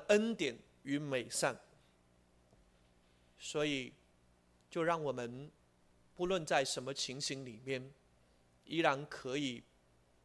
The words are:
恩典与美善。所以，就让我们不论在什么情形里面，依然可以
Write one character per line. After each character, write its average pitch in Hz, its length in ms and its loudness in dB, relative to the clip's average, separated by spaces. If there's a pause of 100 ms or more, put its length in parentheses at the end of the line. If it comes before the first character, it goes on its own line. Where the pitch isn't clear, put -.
恩 214 260 6
典 131 240 -2 (240)
与 139 160 0
美 131 280 0
善。 120 320 0 (1800)
所 151 260 -2
以， 135 260 -2 (800)
就 170 140 0
让 165 200 2
我 139 80 2
们 123 380 -6 (640)
不 180 120 0
论 180 180 0
在 151 180 4
什 131 200 -4
么 135 100 -6
情 135 260 -4
形 135 240 -4
里 117 220 -12
面， 135 260 -4 (760)
依 160 140 -2
然 147 280 4
可 - 280 -6
以 135 280 -2 (600)